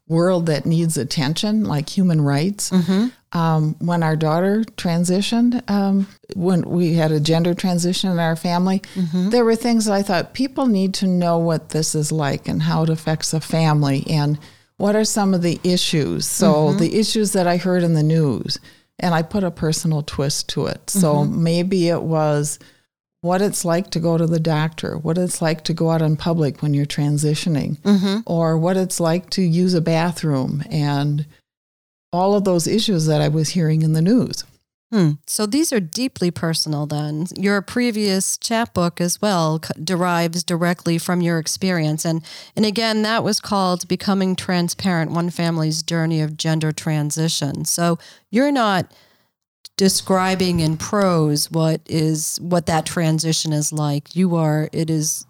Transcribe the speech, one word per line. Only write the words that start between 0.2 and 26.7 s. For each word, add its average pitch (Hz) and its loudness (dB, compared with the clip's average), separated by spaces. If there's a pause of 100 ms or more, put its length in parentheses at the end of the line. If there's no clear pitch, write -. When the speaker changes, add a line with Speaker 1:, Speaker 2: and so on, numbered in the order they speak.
Speaker 1:
that 151 0
needs 165 2
attention, 165 -2
like 151 -2
human 180 2
rights, 147 0
Speaker 2:
Mm-hmm. 185 2 (320)
Speaker 1:
um, 156 2
when 170 -2
our 156 0
daughter 180 0 (120)
transitioned, 202 0
um, 196 2 (280)
when 180 2
we 175 2
had 160 4
a 156 2
gender 165 2
transition 180 0
in 175 0
our 165 0
family, 180 0 (140)
Speaker 2:
Mm-hmm. 180 0
Speaker 1:
there 240 4
were 226 4
things 233 0
that 214 0
I 196 0
thought, 185 -2
people 269 -2
need 190 2
to - -2
know 175 2
what 165 -2
this 156 -2
is 151 -2
like 143 -2
and - -2
how 160 0
it 160 2
affects 160 -2
a 160 -2
family 151 0
and 147 0 (380)
what 202 0
are 214 2
some 202 0
of 180 2
the 175 0
issues. 156 0
So 165 4
Speaker 2:
Mm-hmm. 151 4
Speaker 1:
the 165 2
issues 214 0
that 185 2
I 175 2
heard 180 2
in 170 2
the 156 2
news, 151 0 (420)
and 175 0
I 160 2
put 196 -2
a 180 0
personal 156 -2
twist - -4
to - -2
it. - -6
So 165 2
Speaker 2:
Mm-hmm. 147 0
Speaker 1:
maybe 175 0
it 170 0
was 151 0 (640)
what 180 0
it's - -2
like 175 -2
to - -4
go 165 2
to 165 2
the 165 0
doctor, 160 -2
what 160 -2
it's 180 -2
like 165 -2
to - -4
go 165 0
out 165 2
in 156 2
public 156 0
when 147 0